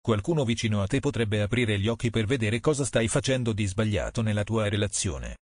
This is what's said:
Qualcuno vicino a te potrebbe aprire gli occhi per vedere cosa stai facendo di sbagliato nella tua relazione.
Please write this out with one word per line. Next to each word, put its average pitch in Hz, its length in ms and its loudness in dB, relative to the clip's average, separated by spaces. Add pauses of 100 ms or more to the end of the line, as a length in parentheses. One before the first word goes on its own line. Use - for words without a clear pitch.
Qualcuno 131 440 0
vicino 110 380 0
a 98 60 -2
te 139 100 0
potrebbe 110 440 0
aprire 107 360 0
gli 98 80 0
occhi 117 240 0
per 110 160 0
vedere 113 320 0
cosa 143 260 0
stai 117 220 2
facendo 127 460 0
di 104 120 0
sbagliato 98 580 0
nella 107 200 0
tua 110 260 0
relazione. 98 680 -2 (120)